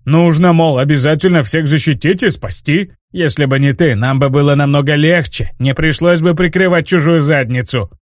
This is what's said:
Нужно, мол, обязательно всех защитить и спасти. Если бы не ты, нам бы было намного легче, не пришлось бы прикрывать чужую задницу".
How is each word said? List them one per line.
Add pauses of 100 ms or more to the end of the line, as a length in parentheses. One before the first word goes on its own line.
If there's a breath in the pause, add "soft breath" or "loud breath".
Нужно,
мол,
обязательно
всех
защитить
и
спасти. (220)
Если
бы
не
ты,
нам
бы
было
намного
легче,
не
пришлось
бы
прикрывать
чужую
задницу". (200)